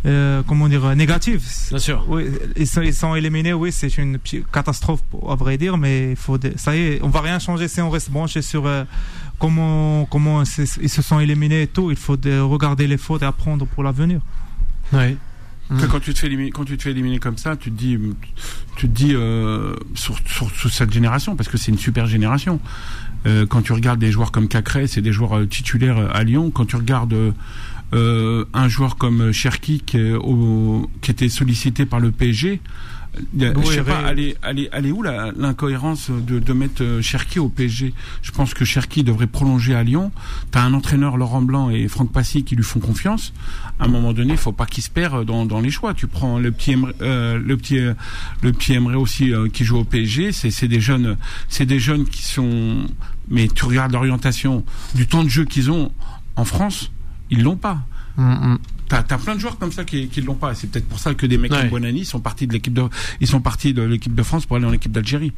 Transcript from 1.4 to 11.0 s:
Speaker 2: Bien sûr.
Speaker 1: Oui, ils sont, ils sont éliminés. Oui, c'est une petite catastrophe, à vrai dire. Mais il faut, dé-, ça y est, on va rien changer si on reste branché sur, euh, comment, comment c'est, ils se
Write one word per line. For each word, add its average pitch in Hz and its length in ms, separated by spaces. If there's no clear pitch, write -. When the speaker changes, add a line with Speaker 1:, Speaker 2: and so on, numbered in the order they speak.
Speaker 2:
Bien 139 100
sûr. - 300
Speaker 1:
Oui, 160 160
ils 156 100
sont, - 140
ils 160 140
sont 160 220
éliminés. 156 360
Oui, 170 180
c'est - 280
une 135 200
petite - 320
catastrophe, 147 500
à 147 60
vrai 135 240
dire. 180 180
Mais 131 360
il 127 40
faut, 131 220
dé-, 131 180
ça 151 180
y 160 60
est, 147 220
on 143 80
va 143 100
rien 170 180
changer 170 300
si 175 140
on 165 80
reste 156 200
branché 151 300
sur, 143 260
euh, 139 180
comment, 156 720
comment 147 360
c'est, 143 180
ils 147 80
se 147 140